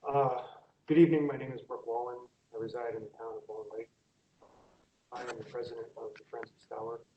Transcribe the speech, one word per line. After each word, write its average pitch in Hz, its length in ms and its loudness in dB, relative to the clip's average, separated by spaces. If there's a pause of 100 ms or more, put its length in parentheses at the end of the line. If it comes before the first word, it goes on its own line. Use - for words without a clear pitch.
Uh, 139 360 4 (440)
good 151 120 4
evening. 151 280 10
My 135 100 0
name 131 160 -6
is 120 100 -8
Brooke 113 240 -10
Wallen. 120 320 -2 (360)
I 113 40 -8
reside 113 360 -4
in 110 80 -6
the 104 160 -12
town 113 180 -8
of - 100 -12
Bone 110 200 -10 (100)
Lake. 113 140 -10 (1200)
I 123 100 -8
am 120 160 -6
the 110 60 -10
president 117 420 -8 (100)
of 113 200 -10
the - 140 -20
Friends - 200 -10
of - 120 -20
Stour. 113 380 -8 (160)